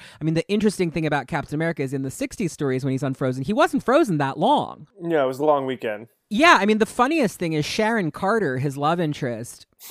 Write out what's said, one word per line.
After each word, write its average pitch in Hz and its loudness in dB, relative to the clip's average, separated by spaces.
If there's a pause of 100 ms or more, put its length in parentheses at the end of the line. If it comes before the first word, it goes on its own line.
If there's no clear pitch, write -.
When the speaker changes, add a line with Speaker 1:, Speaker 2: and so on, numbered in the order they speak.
(220)
Speaker 1:
I - -4
mean, 160 2
the 165 0
interesting 196 2
thing 160 -2
about 147 -2
Captain 147 -4
America 160 -2
is 131 -4
in 135 -4
the 135 -6
sixties 220 -4
stories 131 -2
when 131 0
he's 135 -2
unfrozen, 135 -2
he 131 -2
wasn't 277 2
frozen 233 2
that 139 -2
long. 175 0 (160)
Speaker 2:
Yeah, 160 2
it - 2
was 131 -4
a 147 0
long 143 4
weekend. 117 -6 (220)
Speaker 1:
Yeah, 294 6
I 196 2
mean, 214 4
the 208 0
funniest 262 0
thing 170 -2
is 151 0
Sharon 214 0
Carter, 190 0
his 139 -4
love 160 0
interest, 123 -6 (260)